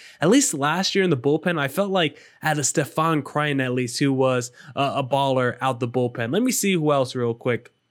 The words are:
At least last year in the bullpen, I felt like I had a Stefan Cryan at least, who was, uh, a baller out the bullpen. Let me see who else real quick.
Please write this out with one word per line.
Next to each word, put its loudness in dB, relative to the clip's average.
At 4
least 4
last 0
year 4
in 2
the 4
bullpen, 0
I 0
felt -2
like 0
I -4
had 0
a -2
Stefan 0
Cryan -2
at -2
least, -4
who 2
was, 0
uh, -2
a 0
baller 0
out -2
the -2
bullpen. -2
Let 2
me 2
see 0
who 2
else 0
real -2
quick. -4